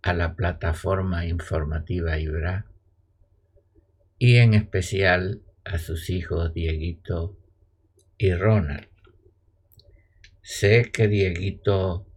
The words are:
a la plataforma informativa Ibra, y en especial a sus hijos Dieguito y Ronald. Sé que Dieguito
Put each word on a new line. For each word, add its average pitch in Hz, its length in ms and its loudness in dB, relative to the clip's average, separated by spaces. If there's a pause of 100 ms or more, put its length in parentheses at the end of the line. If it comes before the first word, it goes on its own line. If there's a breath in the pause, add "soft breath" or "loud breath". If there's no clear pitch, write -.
a 90 120 0
la 85 220 -2
plataforma 87 880 -2
informativa 80 920 -4
Ibra, 82 460 -6 (1500)
y 123 200 6
en 117 160 8
especial 95 880 0 (220)
a 87 140 -8
sus 82 320 -8
hijos 85 440 -4
Dieguito 85 840 -4 (800)
y 95 160 2
Ronald. 87 560 0 (1500 soft breath)
Sé 113 500 2
que 110 160 2
Dieguito 95 960 0 (120)